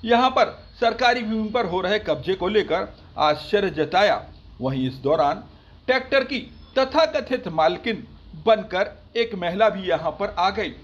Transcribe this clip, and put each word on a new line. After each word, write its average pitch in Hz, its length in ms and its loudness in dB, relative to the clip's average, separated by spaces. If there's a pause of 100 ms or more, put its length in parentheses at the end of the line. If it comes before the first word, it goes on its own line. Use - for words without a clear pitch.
यहां 240 280 4
पर 254 180 2 (300)
सरकारी 240 440 2
भूमि 220 260 -4
पर 233 160 0
हो 175 160 -2
रहे 185 200 0
कब्जे 151 340 -2
को 180 120 -4
लेकर 190 400 0 (320)
आश्चर्य 156 520 2
जताया। 156 440 2 (460)
वहीं 131 260 -2
इस 127 120 -4
दौरान 151 440 0 (440)
ट्रैक्टर 262 360 2
की 254 160 -6 (380)
तथाकथित 262 720 0
मालकिन 170 560 0 (400)
बनकर 202 460 2 (240)
एक 226 200 -2
महिला 185 340 2
भी 190 120 -4
यहां 165 320 -2
पर 202 160 -4
आ 185 220 0
गई 196 180 -6 (140)